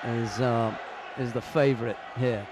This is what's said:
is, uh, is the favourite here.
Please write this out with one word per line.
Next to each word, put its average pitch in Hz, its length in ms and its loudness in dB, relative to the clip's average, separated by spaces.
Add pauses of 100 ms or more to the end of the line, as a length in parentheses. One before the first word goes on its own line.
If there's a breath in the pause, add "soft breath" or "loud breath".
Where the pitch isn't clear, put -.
is, 117 360 -2
uh, 117 340 4 (440)
is 123 140 -2
the 120 80 -2
favourite 120 560 2 (200)
here. 117 360 0